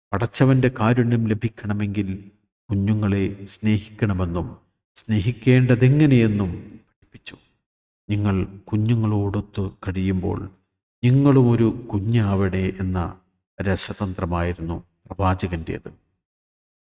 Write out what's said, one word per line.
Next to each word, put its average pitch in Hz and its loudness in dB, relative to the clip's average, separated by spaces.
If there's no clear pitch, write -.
പടച്ചവന്റെ 127 2
കാരുണ്യം 117 0
ലഭിക്കണമെങ്കിൽ 104 -4
കുഞ്ഞുങ്ങളെ 101 0
സ്നേഹിക്കണമെന്നും 98 -2
സ്നേഹിക്കേണ്ടതെങ്ങനെയെന്നും 123 2
പഠിപ്പിച്ചു. - -20
"നിങ്ങൾ 101 0
കുഞ്ഞുങ്ങളോടൊത്ത് 107 -2
കഴിയുമ്പോൾ 95 -4
നിങ്ങളും 131 6
ഒരു 113 2
കുഞ്ഞാവട്ടെ" 98 0
എന്ന 92 -4
രസതന്ത്രമായിരുന്നു 90 -4
പ്രവാചകന്റേത്. 90 -4